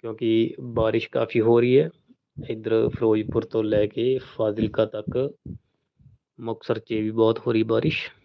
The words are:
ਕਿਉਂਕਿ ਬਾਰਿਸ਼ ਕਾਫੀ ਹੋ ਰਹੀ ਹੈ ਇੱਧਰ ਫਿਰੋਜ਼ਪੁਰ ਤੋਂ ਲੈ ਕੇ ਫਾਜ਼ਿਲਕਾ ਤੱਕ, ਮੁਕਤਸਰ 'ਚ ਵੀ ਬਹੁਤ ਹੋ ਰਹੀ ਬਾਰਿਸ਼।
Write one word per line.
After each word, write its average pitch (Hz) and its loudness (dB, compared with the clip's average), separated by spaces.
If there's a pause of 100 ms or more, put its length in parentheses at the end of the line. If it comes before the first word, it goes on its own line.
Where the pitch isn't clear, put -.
ਕਿਉਂਕਿ 113 0
ਬਾਰਿਸ਼ 113 -2
ਕਾਫੀ 117 0
ਹੋ 117 6
ਰਹੀ 127 4
ਹੈ 165 0 (600)
ਇੱਧਰ 110 0
ਫਿਰੋਜ਼ਪੁਰ 107 0
ਤੋਂ 113 -2
ਲੈ 107 2
ਕੇ 123 -2
ਫਾਜ਼ਿਲਕਾ 110 -2
ਤੱਕ, 113 -6 (1040)
ਮੁਕਤਸਰ 113 -6
'ਚ - -10
ਵੀ 110 -2
ਬਹੁਤ 113 2
ਹੋ 120 -2
ਰਹੀ 110 2
ਬਾਰਿਸ਼। 113 -2 (140)